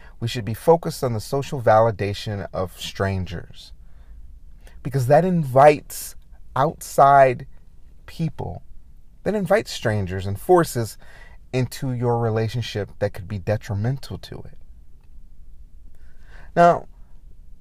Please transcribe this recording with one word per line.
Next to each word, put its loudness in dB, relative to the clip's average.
we -4
should -4
be -4
focused 2
on -2
the -4
social -4
validation 2
of -6
strangers, -6
because -2
that 6
invites 4
outside 6
people, -6
that 0
invites 2
strangers -2
and -6
forces 2
into -2
your 0
relationship -2
that -2
could -12
be -6
detrimental -4
to -14
it. -14
Now, 6